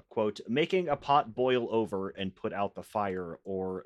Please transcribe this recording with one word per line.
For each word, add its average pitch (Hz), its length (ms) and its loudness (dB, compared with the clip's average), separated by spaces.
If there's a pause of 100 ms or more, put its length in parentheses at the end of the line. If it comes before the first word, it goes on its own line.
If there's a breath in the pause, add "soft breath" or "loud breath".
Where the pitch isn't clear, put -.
quote, 107 400 0
"making 165 400 2
a 143 80 2
pot 139 400 2
boil 127 340 4
over 101 420 0
and 95 220 -6
put 107 200 -6
out 98 220 -2
the 90 60 -10
fire," 92 600 -4
or 92 420 -4